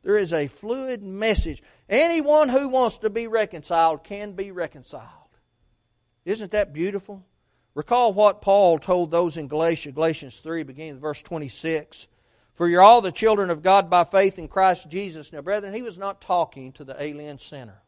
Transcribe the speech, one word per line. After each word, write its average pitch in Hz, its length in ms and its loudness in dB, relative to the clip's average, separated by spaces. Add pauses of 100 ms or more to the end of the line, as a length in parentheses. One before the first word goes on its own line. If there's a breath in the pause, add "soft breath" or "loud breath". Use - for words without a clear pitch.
There 208 160 0
is 175 160 -2
a 147 140 0
fluid 247 560 -8
message. 196 580 -4 (260 soft breath)
Anyone 302 640 2
who 269 180 0
wants 254 320 0
to 214 120 -4
be 226 160 -6
reconciled 165 760 0
can 208 280 -14
be 196 200 -10
reconciled. 147 760 -12 (960)
Isn't 208 260 -8
that 208 220 -2
beautiful? 190 520 -8 (500)
Recall 233 380 0
what 202 280 4
Paul 196 360 4
told 175 340 -2
those 170 260 0
in 147 100 -10
Galatia, 156 440 -2
Galatians 151 480 -4
three, 160 240 -8
beginning 143 300 -16
with 131 80 -18
verse 147 200 -8
twenty-six. 156 840 -8 (460)
"For 175 140 -2
you're 175 140 6
all 226 200 10
the 185 100 -4
children 208 380 0
of 156 140 -4
God 185 260 4
by 175 140 4
faith 190 340 0
in 160 100 -14
Christ 190 420 0
Jesus." 165 420 -10
Now, 151 100 -14
brethren, 202 320 -6
he 233 80 -8
was 202 160 -14
not 196 220 -10
talking 143 540 -4
to 147 100 -20
the 131 180 -14
alien 147 380 -10
sinner. 120 480 -20